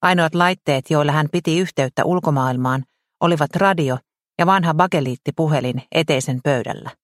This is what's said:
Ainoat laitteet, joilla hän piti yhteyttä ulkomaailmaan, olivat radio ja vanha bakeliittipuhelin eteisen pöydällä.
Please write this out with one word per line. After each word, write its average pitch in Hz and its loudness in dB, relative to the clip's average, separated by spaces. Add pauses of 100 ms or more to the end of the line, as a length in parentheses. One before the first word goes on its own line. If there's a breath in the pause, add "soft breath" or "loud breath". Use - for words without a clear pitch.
Ainoat 175 2
laitteet, 175 0
joilla 147 2
hän 151 0
piti 170 0
yhteyttä 139 -2
ulkomaailmaan, 131 0 (380)
olivat 165 0
radio 165 0 (420)
ja 175 4
vanha 175 2
bakeliittipuhelin 147 0 (100)
eteisen 135 0
pöydällä. 127 -2 (120)